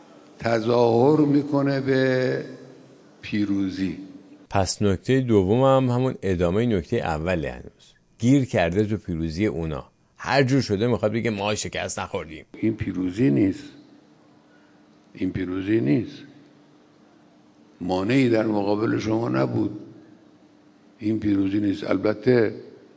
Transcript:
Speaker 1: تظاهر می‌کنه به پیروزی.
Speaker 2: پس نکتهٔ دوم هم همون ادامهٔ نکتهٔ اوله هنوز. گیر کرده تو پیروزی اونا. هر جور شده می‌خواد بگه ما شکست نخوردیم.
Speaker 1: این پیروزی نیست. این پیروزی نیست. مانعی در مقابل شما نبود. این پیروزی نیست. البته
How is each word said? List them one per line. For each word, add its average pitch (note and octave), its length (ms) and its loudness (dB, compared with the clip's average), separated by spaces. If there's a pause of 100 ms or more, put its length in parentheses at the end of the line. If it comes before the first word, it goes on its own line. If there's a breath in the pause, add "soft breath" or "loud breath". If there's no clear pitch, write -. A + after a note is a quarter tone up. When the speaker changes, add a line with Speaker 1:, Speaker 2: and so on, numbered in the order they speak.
(400)
Speaker 1:
تظاهر A#2+ 840 4
می‌کنه C#3 560 2
به C3 600 0 (800)
پیروزی. G2 760 -2 (520)
Speaker 2:
پس - 320 0
نکتهٔ G#2+ 400 2
دوم A2 420 4
هم C3 320 4
همون B2+ 260 -2
ادامهٔ F#2 440 0
نکتهٔ A2+ 320 0
اوله D#2 540 -4
هنوز. - 420 -18 (260)
گیر C3 260 4
کرده F#2+ 400 0
تو G#2 120 -4
پیروزی E2 480 -4
اونا. D#2+ 400 -4 (320)
هر C3 260 0
جور C3 180 2
شده G#2+ 260 0
می‌خواد G#2+ 240 0
بگه A2+ 180 -2
ما G#2 260 -2
شکست F#2 440 -6
نخوردیم. E2 540 -10
Speaker 1:
این A2 220 -2
پیروزی F#2 540 -2
نیست. G#2+ 340 0 (1500 soft breath)
این F#2 180 -4
پیروزی F#2+ 500 -2
نیست. B2+ 360 0 (1600)
مانعی G2 480 0
در A2+ 160 2
مقابل G#2+ 540 0
شما A2+ 300 -2
نبود. B2 500 -2 (1200)
این A2 200 -2
پیروزی G2 400 0
نیست. G2+ 240 -2
البته G#2 720 2 (440)